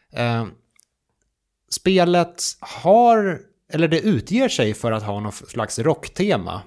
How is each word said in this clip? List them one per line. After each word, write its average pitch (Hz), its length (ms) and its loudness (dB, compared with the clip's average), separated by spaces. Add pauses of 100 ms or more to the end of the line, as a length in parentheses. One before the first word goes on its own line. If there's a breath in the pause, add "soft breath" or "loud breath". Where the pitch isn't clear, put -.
(120)
Eh, 117 340 -2 (1200)
spelet 175 720 0 (180)
har, 214 800 4 (320)
eller 160 160 2
det 156 120 2
utger 208 480 0
sig 107 260 0
för 117 180 -4
att 110 100 -4
ha 104 180 -6
någon 104 80 -6
f-, - 200 -12
slags - 300 -6
rocktema. 117 880 -2